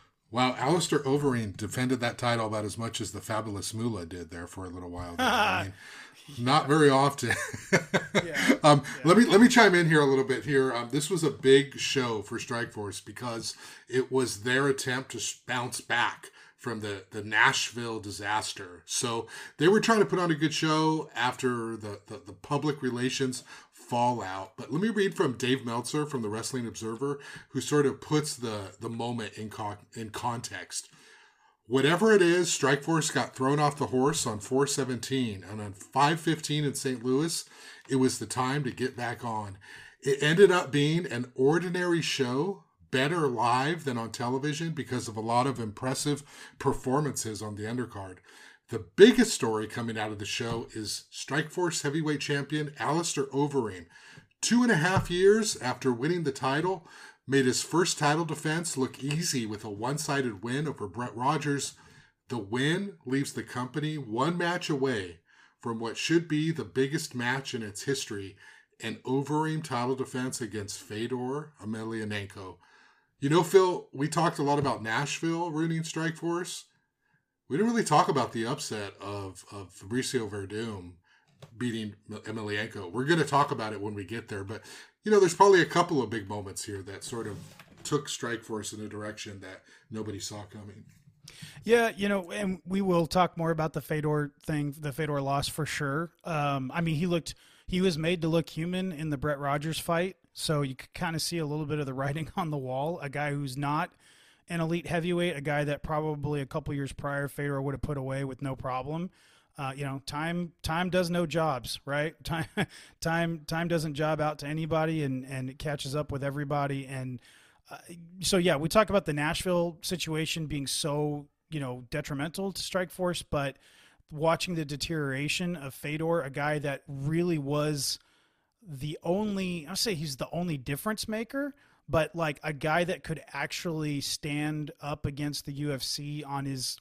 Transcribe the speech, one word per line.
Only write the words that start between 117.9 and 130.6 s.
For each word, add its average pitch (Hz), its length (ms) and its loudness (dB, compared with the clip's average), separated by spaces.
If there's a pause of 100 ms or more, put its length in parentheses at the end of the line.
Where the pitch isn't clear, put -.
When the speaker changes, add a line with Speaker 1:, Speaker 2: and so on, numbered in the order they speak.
Speaker 2:
so, 185 160 0
yeah, 175 220 4
we 156 100 -2
talk 214 220 4
about 196 160 2
the 156 80 -2
Nashville 170 680 0
situation 160 640 -4
being 139 200 -4
so, 147 600 -2 (220)
you 156 120 -6
know, 127 280 -8
detrimental 151 640 -4
to - 100 -8
Strikeforce, 180 680 -2
but 139 280 -2 (540)
watching 160 440 0
the 160 100 -2
deterioration 147 920 -4
of 139 180 -10
Fedor, 160 480 -2
a 135 80 -6
guy 147 300 -2
that 139 260 -4
really 160 520 0
was 147 600 -2 (680)
the 151 360 -8
only, 185 640 -2
I'll 190 100 -8
say 226 160 0
he's 143 240 -6
the - 160 -6
only 170 240 -2
difference 139 500 -4